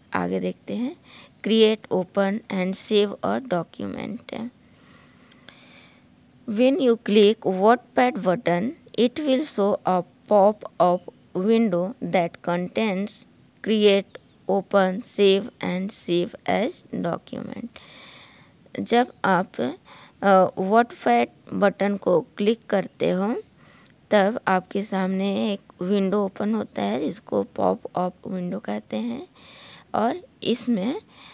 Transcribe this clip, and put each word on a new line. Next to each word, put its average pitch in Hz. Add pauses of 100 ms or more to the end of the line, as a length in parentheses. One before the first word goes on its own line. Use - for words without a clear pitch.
(140)
आगे 185
देखते 185
हैं। 247 (500)
Create, 214
open 196 (120)
and 190
save 208 (100)
a 233
document। - (2000)
When 254
you 240 (120)
click 208 (100)
Wattpad 233
button, 220 (280)
it 240
will 294
show 202 (120)
a 180 (300)
pop-up 180 (360)
window 196 (100)
that 175 (180)
contains 190 (580)
create, 208 (320)
open, 190 (160)
save 196 (180)
and 185
save 170 (120)
as 247 (220)
document। - (1120)
जब 233 (120)
आप, 190 (640)
अ, 190 (120)
Wattpad 240 (260)
बटन 196
को 180
क्लिक 208
करते 180
हो 202 (680)
तब 208
आपके 190
सामने 196
एक -
विंडो 196
ओपन 208
होता -
है 208
जिसको 196
पॉप 196 (140)
अप 180
विंडो 180
कहते 208
हैं, 233 (640)
और 254 (160)
इसमें 240 (320)